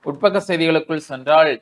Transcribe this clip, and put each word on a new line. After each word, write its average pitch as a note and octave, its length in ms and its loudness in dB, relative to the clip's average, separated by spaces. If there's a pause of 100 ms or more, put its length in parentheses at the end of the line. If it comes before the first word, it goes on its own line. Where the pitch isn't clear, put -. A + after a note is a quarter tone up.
உட்பக்க F3 340 0
செய்திகளுக்குள் D#3+ 680 -2
சென்றால், D3 420 2 (120)